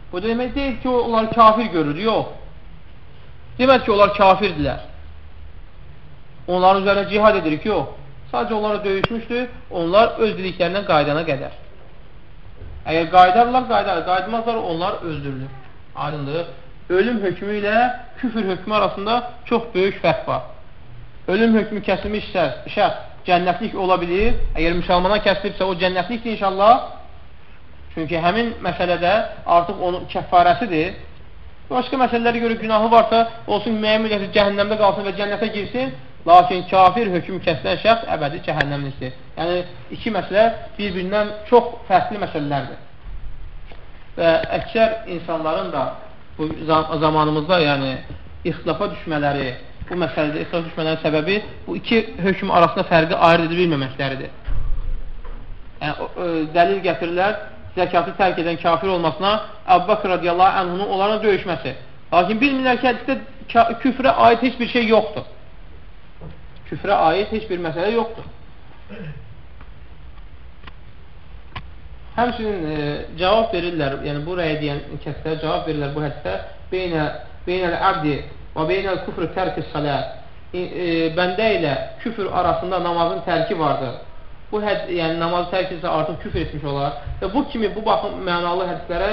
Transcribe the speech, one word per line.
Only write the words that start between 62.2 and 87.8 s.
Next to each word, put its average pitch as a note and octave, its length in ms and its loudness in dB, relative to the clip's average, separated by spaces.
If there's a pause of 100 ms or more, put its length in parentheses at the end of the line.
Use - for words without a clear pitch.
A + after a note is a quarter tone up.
bilmirlər C4 400 2
ki, C4 80 4
hədisdə A#3 320 0 (320)
ka-, A#3 180 6 (120)
küfrə C4 340 4 (120)
aid A#3 180 6
heç B3 140 0
bir A3+ 120 -2
şey A#3 160 2
yoxdur. G#3 460 2 (1300)
Küfrə F3+ 300 0 (120)
aid G3 240 0
heç A3 160 -4
bir F3+ 120 -4
məsələ E3+ 320 -2
yoxdur. A3+ 340 -2 (3750)
Həmçinin, A3+ 500 -2
e, D3+ 280 -2 (260)
cavab F#3+ 380 4
verirlər, D#3+ 500 -2
yəni C#3+ 180 -4
bu F3 160 -6
rəyə D#3 220 0
deyən C#3+ 220 -4 (160)
kəslər D#3 440 -6
cavab E3 240 -2
verirlər D3 280 -4
bu D3+ 60 -4
hədisdə, D3+ 340 -4 (340)
"Beynə, F3 380 -2 (360)
beynəl F3+ 380 0
abdi D3+ 360 2 (360)
və D#3 160 -2
beynəl F#3+ 360 0
kufru F#3 220 -4
tərkis F3 460 -4
salat." D3 480 -4 (280)
E, F3+ 100 -8
e, E3 520 0
bəndə F3+ 400 0
ilə E3 240 2 (220)
küfür G#3+ 340 -6
arasında F3+ 480 0
namazın E3+ 420 0
tərki E3+ 380 0
vardır. C3+ 360 0 (520)
Bu G#3+ 160 -2
həd-, G#3 240 -2
yəni E3+ 320 -2
namazı F3 320 0
tərk F#3 220 -2
etsə E3 180 -4
artıq D#3+ 300 -2
küfr F#3 240 -4
etmiş D3 200 -6
olar. C#3+ 280 -2 (240)
Və - 160 -4
bu C#4+ 160 2
kimi, A3 240 -2
bu G#3 100 -6